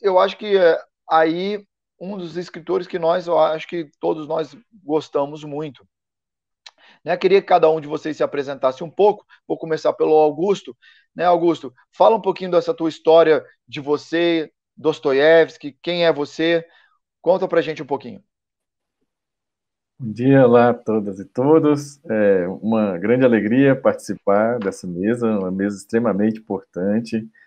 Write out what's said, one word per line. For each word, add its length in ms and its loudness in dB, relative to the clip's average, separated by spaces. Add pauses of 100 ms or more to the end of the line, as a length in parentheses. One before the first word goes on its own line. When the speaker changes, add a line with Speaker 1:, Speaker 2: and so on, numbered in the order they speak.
Speaker 1:
eu 180 2
acho 180 0
que, 200 0
é, 200 4 (320)
aí 560 0 (320)
um 200 -14
dos 180 -12
escritores 500 -6
que 140 -8
nós, 280 -2
eu 120 0
acho 260 -2
que 320 -10
todos 300 -6
nós 260 -6 (300)
gostamos 600 -4
muito. 420 -12 (1120)
Né? 140 -4
Queria 260 2
que 60 -6
cada 220 6
um 100 0
de 80 -10
vocês 300 -8
se 60 -2
apresentasse 600 -4
um 80 -12
pouco. 340 0 (220)
Vou 100 -4
começar 360 -2
pelo 220 2
Augusto. 600 0 (400)
Né, 100 -4
Augusto, 460 0 (200)
fala 240 4
um 60 -4
pouquinho 280 -6
dessa 240 0
tua 160 -6
história 560 4 (220)
de 120 -14
você, 720 -4 (240)
Dostoiévski, 1040 2
quem 240 -4
é 80 4
você? 540 -2 (560)
Conta 260 0
pra 140 0
gente 220 -6
um 20 -16
pouquinho. 380 -10 (1800)
Speaker 2:
Bom 120 -10
dia, 320 4
olá 280 6
a 20 0
todas 460 -4
e 60 -14
todos. 800 0
É 420 0
uma 500 -2
grande 260 2
alegria 560 2
participar 800 -2
dessa 300 -8
mesa, 400 -2
uma 240 -4
mesa 260 -4
extremamente 640 -2
importante. 880 -6 (180)